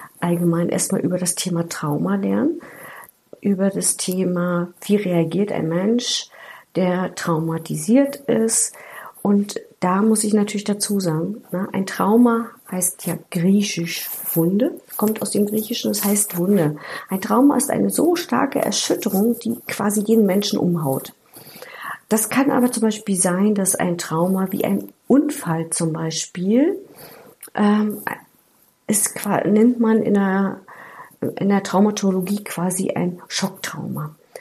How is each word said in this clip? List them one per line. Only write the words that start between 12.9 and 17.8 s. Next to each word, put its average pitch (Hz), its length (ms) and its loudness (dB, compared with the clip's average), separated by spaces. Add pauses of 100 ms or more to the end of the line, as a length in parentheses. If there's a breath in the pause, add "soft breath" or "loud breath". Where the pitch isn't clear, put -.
ja 170 80 -4 (160)
griechisch 180 800 0 (240)
Wunde, 196 380 2 (260)
kommt 214 240 0
aus 208 80 -6
dem 208 160 0
Griechischen, 110 440 -4
das - 140 -4
heißt 202 320 0
Wunde. 170 400 2 (320 loud breath)
Ein 190 140 -4
Trauma 262 340 4
ist - 140 0
eine 202 180 2